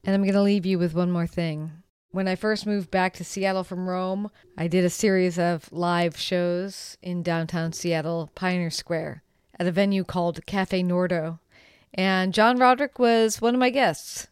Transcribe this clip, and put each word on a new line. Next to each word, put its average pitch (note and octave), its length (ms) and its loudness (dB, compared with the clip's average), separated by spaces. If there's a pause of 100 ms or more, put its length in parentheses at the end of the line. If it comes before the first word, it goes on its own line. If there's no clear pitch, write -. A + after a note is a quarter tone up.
And G3 120 0
I'm G3 100 2
gonna G3+ 160 4
leave G3+ 240 2
you F#3 140 2
with E3+ 160 0
one F3+ 160 2
more E3+ 160 0
thing. D#3 440 -4 (400)
When F#3+ 160 -2
I F#3 80 0
first G#3+ 320 -2
moved G3+ 240 -2
back F#3 240 0
to F3 80 -12
Seattle F#3+ 400 -2
from F#3 260 -6
Rome, F#3+ 400 -4 (260)
I E3 120 -4
did F3 180 2
a F3 60 2
series F#3 480 2
of F3 320 -2
live F3 440 0
shows F3+ 880 -4
in F3 220 -6
downtown E3 500 -2
Seattle, E3 640 -2
Pioneer F3+ 340 -2
Square, D#3+ 540 -6 (360)
at F3 60 0
a F3+ 60 2
venue G3 320 2
called E3+ 420 -2
Cafe F#3+ 380 -2
Nordo. F3 560 0 (520)
And F#3 400 0
John A#3 280 4
Roderick B3+ 400 4
was A3+ 420 4
one A#3 140 2
of B3+ 40 2
my B3+ 120 4
guests. - 600 -2